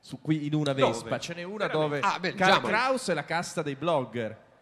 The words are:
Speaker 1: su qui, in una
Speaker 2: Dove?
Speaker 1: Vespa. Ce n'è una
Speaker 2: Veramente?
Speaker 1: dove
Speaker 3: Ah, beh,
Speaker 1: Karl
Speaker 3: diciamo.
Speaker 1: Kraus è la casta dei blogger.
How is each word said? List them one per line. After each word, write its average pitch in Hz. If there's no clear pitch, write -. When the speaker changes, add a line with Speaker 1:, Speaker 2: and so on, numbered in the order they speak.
Speaker 1:
su -
qui, 156
in 147
una 147
Speaker 2:
Dove? 131
Speaker 1:
Vespa. 117
Ce 170
n'è 175
una 196
Speaker 2:
Veramente? 156
Speaker 1:
dove 180
Speaker 3:
Ah, 156
beh, 175
Speaker 1:
Karl 190
Speaker 3:
diciamo. 127
Speaker 1:
Kraus 240
è 180
la 147
casta 170
dei 143
blogger. 120